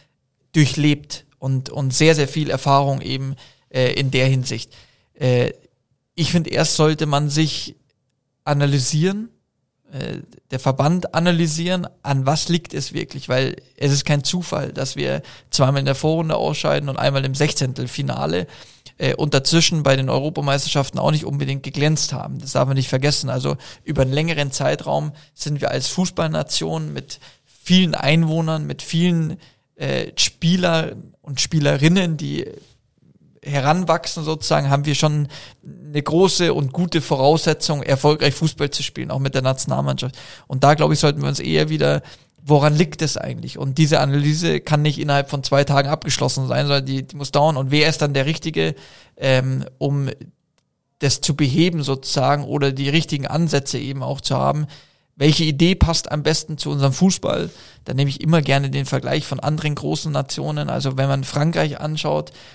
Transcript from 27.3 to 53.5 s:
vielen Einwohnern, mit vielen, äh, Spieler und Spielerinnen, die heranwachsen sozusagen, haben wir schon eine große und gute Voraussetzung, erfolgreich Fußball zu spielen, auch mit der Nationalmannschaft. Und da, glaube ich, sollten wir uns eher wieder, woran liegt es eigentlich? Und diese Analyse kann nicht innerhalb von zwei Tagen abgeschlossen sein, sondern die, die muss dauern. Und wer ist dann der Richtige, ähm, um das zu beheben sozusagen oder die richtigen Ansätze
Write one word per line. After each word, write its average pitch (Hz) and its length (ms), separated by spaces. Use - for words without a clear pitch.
vielen 180 500
Einwohnern, 160 720
mit 139 160
vielen, 165 540
äh, 135 380
Spieler 165 760
und 135 200
Spielerinnen, 156 760
die 143 280
heranwachsen 160 800
sozusagen, 151 440
haben 143 160
wir 147 100
schon 147 340
eine 143 380
große 170 520
und 139 200
gute 170 260
Voraussetzung, 147 800
erfolgreich 139 520
Fußball 147 380
zu - 120
spielen, - 260
auch 131 100
mit 135 160
der 131 60
Nationalmannschaft. 131 760
Und 131 180
da, 147 80
glaube 151 220
ich, - 40
sollten 147 220
wir 139 80
uns 135 100
eher 156 300
wieder, 147 320
woran 147 320
liegt 156 260
es 156 140
eigentlich? - 420
Und 135 200
diese 151 240
Analyse 147 580
kann 151 220
nicht 151 180
innerhalb 143 300
von 139 140
zwei 139 200
Tagen 139 240
abgeschlossen 139 600
sein, 131 180
sondern 139 220
die, 135 160
die - 120
muss 143 160
dauern. 151 240
Und 131 160
wer 151 160
ist 156 140
dann 143 120
der 135 120
Richtige, 160 500
ähm, 131 480
um 143 320
das 139 220
zu 143 140
beheben 156 480
sozusagen 135 600
oder 139 300
die 139 160
richtigen 147 380
Ansätze 151 500